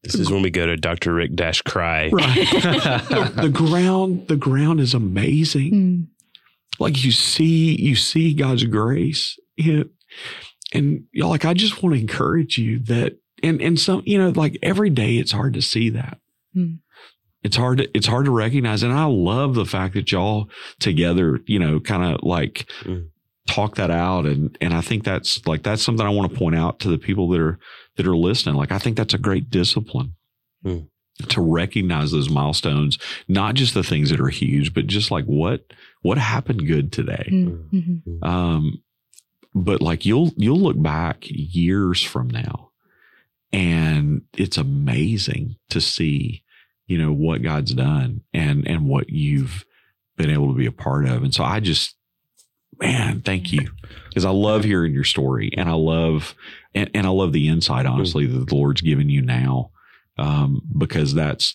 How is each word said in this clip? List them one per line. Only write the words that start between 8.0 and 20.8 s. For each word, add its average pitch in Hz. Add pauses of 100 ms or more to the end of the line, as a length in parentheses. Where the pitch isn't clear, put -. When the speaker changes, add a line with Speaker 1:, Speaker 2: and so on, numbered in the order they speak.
Speaker 2:
God's 131
grace. 120 (180)
You 156
know, 151 (880)
and, 147
y'all, 170
like, 160
I 165
just 190
wanna 170
encourage 123
you 110
that, 117 (240)
and, 165
and 165
some, 190
you 202
know, 185
like, 151
every 196
day 117
it's -
hard 120
to -
see 113
that. 117 (380)
Speaker 3:
Mm. 165 (640)
Speaker 2:
It's 104
hard 127
to, -
it's 101
hard 120
to 139
recognize. 113
And 120
I 151
love 123
the 110
fact 95
that 95
y'all 101 (300)
together, 85